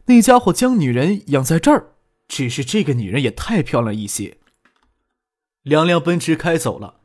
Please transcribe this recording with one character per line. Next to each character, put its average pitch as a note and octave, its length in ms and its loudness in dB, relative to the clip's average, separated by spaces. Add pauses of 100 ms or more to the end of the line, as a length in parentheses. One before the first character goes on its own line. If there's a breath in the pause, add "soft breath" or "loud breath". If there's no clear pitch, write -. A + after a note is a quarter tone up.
那 A#3+ 160 8
家 B3 160 6
伙 G#3+ 140 2
将 B3+ 260 0
女 C3+ 120 0
人 D#3+ 420 0
养 C3+ 100 2
在 D#3+ 160 0
这 C#4 120 2
儿， - 240 0 (340)
只 B2+ 200 -6
是 B2+ 160 -6
这 G3+ 200 -2
个 C#3 100 -2
女 G#2+ 160 -6
人 D#3 100 -2
也 A2+ 120 -2
太 - 280 -4
漂 B2+ 220 -2
亮 G#2+ 120 -4
一 G#2+ 120 -8
些。 - 320 -10 (1300)
两 D3+ 200 2
辆 E3+ 160 0
奔 F3 180 -2
驰 E3 180 -2
开 E3 200 -2
走 F#2+ 220 -6
了， - 260 -20